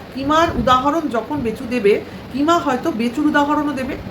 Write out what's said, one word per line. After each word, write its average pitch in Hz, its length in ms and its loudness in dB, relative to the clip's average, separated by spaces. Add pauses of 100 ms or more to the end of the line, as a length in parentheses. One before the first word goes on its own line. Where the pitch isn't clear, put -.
(160)
কিমার 302 400 2
উদাহরণ 262 540 2
যখন 226 260 -4
বেচু 233 340 -4
দেবে, 220 320 4 (320)
কিমা 302 240 2
হয়তো 285 340 -2
বেচুর 240 360 0
উদাহরণও 294 460 2
দেবে 262 240 -6 (140)